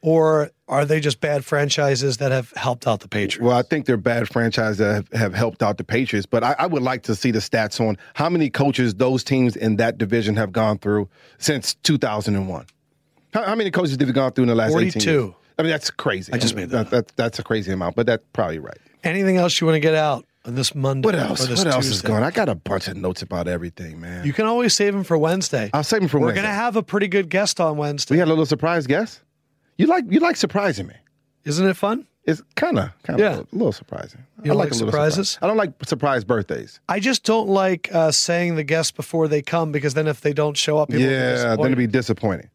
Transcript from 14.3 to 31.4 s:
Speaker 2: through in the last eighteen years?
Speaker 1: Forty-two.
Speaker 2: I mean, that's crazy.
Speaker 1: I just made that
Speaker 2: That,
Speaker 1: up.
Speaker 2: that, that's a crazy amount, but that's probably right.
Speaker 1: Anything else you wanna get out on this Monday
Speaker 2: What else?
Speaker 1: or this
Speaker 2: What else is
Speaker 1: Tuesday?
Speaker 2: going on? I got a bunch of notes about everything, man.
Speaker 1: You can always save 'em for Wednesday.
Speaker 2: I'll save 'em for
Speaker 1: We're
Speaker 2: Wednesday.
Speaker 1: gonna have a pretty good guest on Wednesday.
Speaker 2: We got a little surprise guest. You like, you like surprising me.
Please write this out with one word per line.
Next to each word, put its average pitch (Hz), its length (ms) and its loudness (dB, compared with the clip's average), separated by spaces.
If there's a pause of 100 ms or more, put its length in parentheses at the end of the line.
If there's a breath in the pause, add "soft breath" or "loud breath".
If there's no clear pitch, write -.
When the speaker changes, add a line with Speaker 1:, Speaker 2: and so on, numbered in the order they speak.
Speaker 2:
through 127 120 2
in 120 40 4
the 117 60 4
last 110 180 4
eighteen 160 120 4
years? 180 100 -2
Speaker 1:
Forty-two. 123 400 0 (240 soft breath)
Speaker 2:
I 160 40 0
mean, 160 80 2
that's 156 200 -4
crazy. 98 420 -4
Speaker 1:
I 123 60 -2
just 117 160 -2
made 95 160 -8
that 117 200 -2
Speaker 2:
That, 123 80 4
Speaker 1:
up. 113 80 0
Speaker 2:
that, - 100 -16
that's 117 220 -2
a - 40 -8
crazy 98 300 -2
amount, 90 240 -2
but 117 100 2
that's 120 160 0 (120)
probably 82 240 -2
right. - 180 -14 (280)
Speaker 1:
Anything 190 340 2
else 175 220 2
you 165 60 2
wanna 160 140 4
get 156 140 4
out 151 300 0 (200)
on 120 100 -8
this 131 200 -2
Monday 135 320 0
Speaker 2:
What 208 80 2
else? 131 300 -2
Speaker 1:
or - 20 -2
this 123 180 -2
Speaker 2:
What - 100 0
else 131 120 0
is 131 60 -2
Speaker 1:
Tuesday? 98 160 -4
Speaker 2:
going 110 140 2
on? 135 60 2
I - 20 -2
got 196 200 0
a 104 40 0
bunch 92 340 -6
of 87 80 -10
notes 92 260 -6
about 87 260 -6
everything, 85 520 -8
man. 90 260 -12
Speaker 1:
You 143 80 -2
can 220 120 0
always 233 280 2
save 202 200 2
'em 196 100 -2
for 170 120 0
Wednesday. 151 560 0
Speaker 2:
I'll 147 100 0
save 208 200 2
'em 175 60 2
for 147 120 2
Speaker 1:
We're 123 60 4
Speaker 2:
Wednesday. 120 160 0
Speaker 1:
gonna 208 120 -2
have 220 220 -2
a 220 60 0
pretty 202 260 -2
good 185 220 0
guest 190 300 0
on 156 180 2
Wednesday. 147 360 -2
Speaker 2:
We 160 40 6
got 175 80 4
a 160 40 4
little 160 160 4
surprise 151 400 0
guest. 165 360 -2 (560)
You 190 80 4
like, 330 220 4
you 190 120 4
like 339 160 2
surprising 160 500 0
me. - 80 -18 (500)